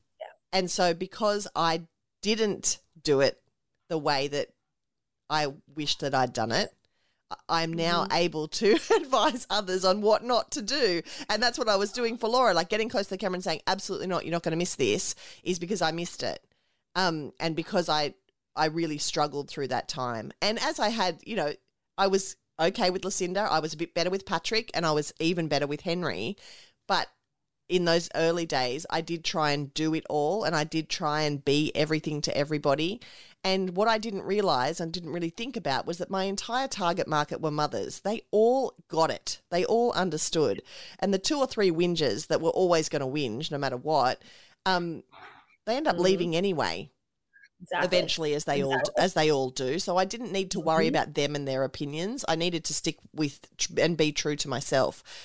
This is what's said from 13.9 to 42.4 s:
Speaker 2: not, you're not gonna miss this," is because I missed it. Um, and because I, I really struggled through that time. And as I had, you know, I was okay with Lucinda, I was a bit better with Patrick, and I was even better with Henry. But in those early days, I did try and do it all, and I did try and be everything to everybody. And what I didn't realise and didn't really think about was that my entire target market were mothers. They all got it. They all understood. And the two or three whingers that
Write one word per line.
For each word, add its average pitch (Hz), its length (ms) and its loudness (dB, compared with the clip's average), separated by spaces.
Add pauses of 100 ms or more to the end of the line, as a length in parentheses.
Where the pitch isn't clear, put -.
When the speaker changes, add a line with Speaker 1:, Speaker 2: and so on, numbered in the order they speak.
Speaker 2:
not, 180 180 -2
you're 160 80 -4
not 170 100 -2
gonna 160 140 -2
miss 175 200 -2
this," 117 380 2 (280)
is 180 160 -2
because 170 240 -4
I 160 100 2
missed 170 300 -8
it. 104 200 -6 (540)
Um, 165 440 0
and 160 160 -2
because 170 320 -2
I, 151 260 0 (400)
I 151 120 2
really 156 320 -2
struggled 143 520 -2
through 139 180 -4
that 123 200 -2
time. 120 520 -6
And 214 200 0
as 302 180 -2
I 220 120 0
had, 185 340 -2
you 214 120 -6
know, 151 160 -2 (460)
I 196 80 4
was 190 300 0 (240)
okay 180 280 2
with 185 160 -2
Lucinda, 190 360 -2
I 175 180 2
was 156 160 -4
a - 20 -16
bit 160 180 -8
better 170 160 0
with 196 160 -4
Patrick, 220 480 -2
and 165 120 0
I 156 60 4
was 151 260 0
even 165 300 2
better 143 180 2
with 147 140 -4
Henry. 160 560 -2 (500)
But 180 220 0 (600)
in 180 160 2
those 170 300 2
early 165 320 0
days, 131 440 -2
I 165 100 0
did 165 240 -6
try 151 260 2
and 143 240 -2
do 156 200 0
it 156 140 -2
all, 151 360 0
and 160 100 0
I 151 80 2
did 156 260 -4
try 151 340 -2
and 147 220 -2
be 147 300 4
everything 151 480 0
to - 140 -2
everybody. 151 640 0 (420)
And 190 340 0
what 214 120 2
I 220 100 2
didn't 214 240 -6
realise 170 560 2
and 165 140 -4
didn't 170 200 -8
really 170 180 -4
think 240 260 -8
about 147 280 0
was 170 140 -6
that 175 120 -6
my 190 140 -2
entire 226 440 -4
target 170 400 -2
market 151 320 -2
were 156 100 -2
mothers. 147 500 -4
They 208 300 -4
all 233 440 4 (140)
got 160 220 2
it. - 300 -6 (100)
They 175 140 2
all 233 300 2
understood. 151 680 0 (380)
And 196 120 2
the 190 60 2
two 294 220 0
or 269 80 2
three 196 240 2
whingers 160 560 2
that 156 120 2